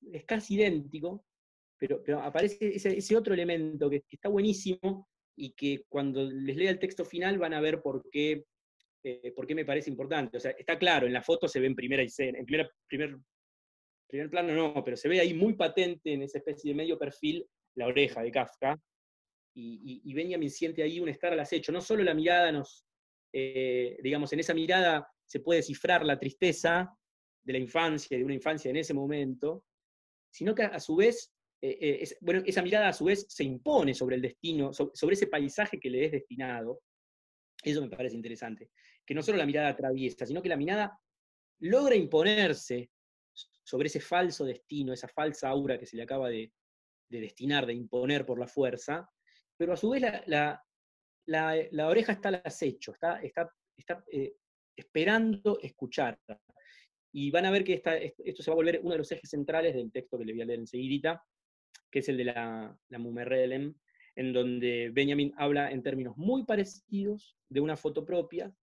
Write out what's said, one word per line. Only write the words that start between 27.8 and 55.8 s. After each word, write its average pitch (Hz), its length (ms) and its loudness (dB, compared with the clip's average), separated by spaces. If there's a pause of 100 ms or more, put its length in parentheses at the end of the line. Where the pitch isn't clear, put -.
de 127 80 0
una 139 100 -2
infancia 147 360 -2
en 131 60 0
ese 156 180 -2
momento, 143 680 -4 (680)
sino 208 240 -2
que 220 80 0
a, 208 60 2
a 170 120 -6
su 156 160 -2
vez, 233 380 4 (280)
eh, 135 180 -2
eh, 143 220 0
es, - 180 -10
bueno, 185 240 2
esa 190 180 2
mirada 196 260 4
a 170 40 2
su - 140 0
vez 202 220 2
se - 160 -4
impone 139 500 2
sobre 127 220 0
el 127 60 -2
destino, 139 500 -2
so-, - 220 -2
sobre 165 200 4
ese 196 120 4
paisaje 156 540 0
que 127 100 -2
le 127 140 2
es 156 80 2
destinado. 123 680 -4 (840)
Eso 151 180 0
me 135 80 -6
parece 120 280 -6
interesante, 113 540 -10 (340)
que 143 100 -4
no 156 80 -2
solo 202 160 2
la 151 80 2
mirada 143 220 2
atraviesa, 131 580 -2
sino 151 160 -4
que 185 60 -2
la 165 80 2
mirada 202 420 -2 (600)
logra 247 340 6
imponerse 160 960 4 (760)
sobre 131 220 0
ese 156 140 -2
falso 180 440 0
destino, 131 480 -4
esa 127 160 -10
falsa 151 400 -2
aura 135 300 0
que 120 80 -12
se - 100 -14
le 113 80 -8
acaba 131 260 -2
de, 110 220 -6 (580)
de 117 100 -8
destinar, 127 460 -2
de 120 80 -2
imponer 123 500 -2
por 123 140 -4
la 123 80 -4
fuerza, 139 640 -2 (480)
pero 170 180 0
a - 20 -6
su 214 140 2
vez 269 100 2
la, 226 260 -2
la, 147 380 0 (640)
la, 160 440 0
la 151 180 0
oreja 226 240 4
está 196 180 -2
al 185 140 -2
acecho, - 480 -6
está, 170 280 -2
está, 170 280 -4 (280)
está, - 340 -10
eh, 135 240 -4 (400)
esperando 202 840 2
escuchar. 127 580 -4 (960)